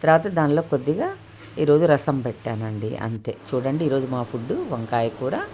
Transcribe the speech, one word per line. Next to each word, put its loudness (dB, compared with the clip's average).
తర్వాత 6
దానిలో 4
కొద్దిగా 0
ఈరోజు 6
రసం 2
పెట్టానండి, -4
అంతే. -6
చూడండి, 0
ఈరోజు 0
మా -2
ఫుడ్ -6
వంకాయ 0
కూర -4